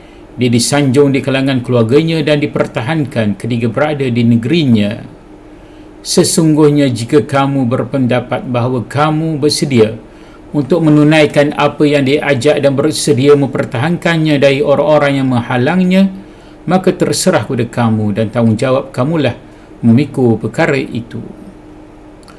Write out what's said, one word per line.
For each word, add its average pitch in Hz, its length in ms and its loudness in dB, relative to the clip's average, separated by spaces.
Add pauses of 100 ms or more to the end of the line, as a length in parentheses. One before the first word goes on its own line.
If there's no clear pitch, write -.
(360)
Dia 120 160 0
disanjung 139 640 2
di 131 80 -2
kalangan 135 400 -2
keluarganya 127 640 2
dan 147 160 0
dipertahankan 139 960 -4
ketika 117 320 -2
berada 139 320 -2
di 123 160 -2
negerinya. 117 800 2 (1040)
Sesungguhnya 151 880 2
jika 117 320 0
kamu 139 480 -2
berpendapat 123 800 -2
bahawa 123 320 -2
kamu 156 560 -2
bersedia 131 560 0 (560)
untuk 151 320 0
menunaikan 151 720 4
apa 147 320 0
yang 143 160 2
dia 139 240 0
ajak 143 320 2
dan 139 160 0
bersedia 143 640 2
mempertahankannya 156 1040 -2
dari 139 160 2
orang-orang 143 640 2
yang 131 80 0
menghalangnya, 180 800 0 (560)
maka 185 240 0
terserah 151 560 0
kepada 120 160 -4
kamu 110 480 -2
dan 107 160 -2
tanggungjawab 120 640 0
kamulah 143 480 -2 (400)
memikul 120 560 2
perkara 139 400 -2
itu. - 480 -8 (1160)